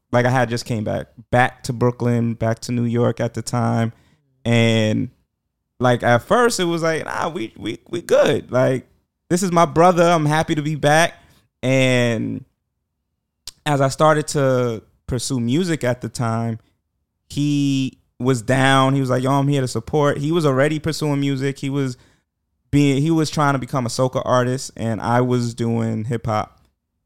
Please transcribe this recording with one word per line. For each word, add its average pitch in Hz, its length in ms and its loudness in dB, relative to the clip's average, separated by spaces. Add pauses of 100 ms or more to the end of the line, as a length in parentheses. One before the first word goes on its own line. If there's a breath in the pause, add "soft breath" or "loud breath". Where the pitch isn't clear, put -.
(120)
like, 120 140 2
I 123 40 0
had 123 200 0
just 117 160 -6
came 107 180 -4
back, 98 240 -6 (220)
back 123 340 2
to - 80 -4
Brooklyn, 120 640 0
back 113 260 -2
to - 120 -8
New 120 120 -2
York 117 360 0
at 120 140 -4
the 110 80 -8
time. 117 500 -2 (520 soft breath)
And, 113 680 2 (680)
like, 123 240 2
at 120 200 4
first 233 380 2
it 185 40 0
was 170 180 -2
like, 160 240 -2
"Nah, - 240 -4
we, 113 260 -8
we, 107 220 -8 (100)
we 117 140 -8
good. - 500 2
Like, 127 340 0 (440)
this 175 120 0
is 190 100 -2
my 170 140 4
brother. 170 380 4
I'm 170 220 2
happy 156 280 0
to 151 80 -2
be 151 120 -4
back." 147 400 2 (480 soft breath)
And 123 840 0 (1200)
as 147 140 0
I 135 80 2
started 151 400 2
to 127 540 0 (240)
pursue 131 340 -4
music 151 440 -2
at 123 180 -2
the 120 60 -6
time, 117 500 -4 (720)
he 139 720 -2 (200)
was 123 240 0
down. 135 520 2
He 139 60 0
was 131 100 -2
like, 127 120 0
"Yo, 131 100 0
I'm 139 160 2
here 143 140 0
to 127 60 -2
support." 143 500 -2
He 147 140 -2
was 170 120 0
already 143 340 2
pursuing 147 420 -4
music. 139 380 -4
He 139 120 -6
was 135 260 -2 (760 soft breath)
being, 139 320 4
he 160 80 0
was 160 200 0
trying 143 240 0
to 135 40 -2
become 131 280 -4
a - 20 -4
soca 131 360 -2
artist, 127 520 0
and 113 240 -4
I 120 220 2
was 123 320 -2
doing 113 500 -4
hip 117 220 -6
hop. 107 340 -4 (460)